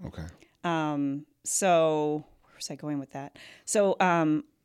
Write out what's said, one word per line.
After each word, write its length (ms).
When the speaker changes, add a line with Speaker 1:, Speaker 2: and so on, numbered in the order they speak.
Speaker 1:
Okay. 200
Speaker 2:
Um, 600
so 800
where 120
was 160
I 60
going 200
with 140
that? 260
So, 340
um, 460